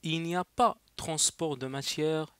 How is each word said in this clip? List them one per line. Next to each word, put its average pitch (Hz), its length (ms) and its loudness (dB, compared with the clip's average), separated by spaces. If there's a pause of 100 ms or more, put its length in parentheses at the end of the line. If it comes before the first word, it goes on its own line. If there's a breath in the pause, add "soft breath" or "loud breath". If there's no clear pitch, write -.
il 165 200 -2
n'y 165 120 -2
a 180 100 0
pas - 340 2 (180)
transport 156 640 -2
de 131 80 -6
matière 151 720 -2